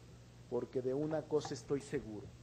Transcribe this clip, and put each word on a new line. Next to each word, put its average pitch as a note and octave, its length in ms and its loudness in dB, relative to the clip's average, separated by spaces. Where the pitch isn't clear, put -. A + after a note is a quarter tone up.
porque B2 320 2
de B2+ 100 4
una D3+ 300 2
cosa D3 320 2
estoy C#3 260 2
seguro, G#2+ 460 -2